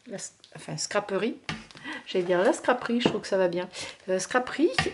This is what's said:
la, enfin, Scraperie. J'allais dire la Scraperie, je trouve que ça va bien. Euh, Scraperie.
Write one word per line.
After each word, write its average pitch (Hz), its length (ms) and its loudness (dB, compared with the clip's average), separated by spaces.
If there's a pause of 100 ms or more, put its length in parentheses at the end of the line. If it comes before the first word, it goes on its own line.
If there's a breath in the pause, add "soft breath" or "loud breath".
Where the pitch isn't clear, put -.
la, 196 100 -10 (360)
enfin, 160 220 -10
Scraperie. 202 600 -2 (680 loud breath)
J'allais 180 200 0
dire 180 160 4
la 262 100 6
Scraperie, 240 480 0
je 240 80 2
trouve 208 140 0
que - 60 -12
ça 196 100 2
va 185 100 6
bien. 180 180 -2 (440 loud breath)
Euh, 185 80 2
Scraperie. 254 520 2 (240)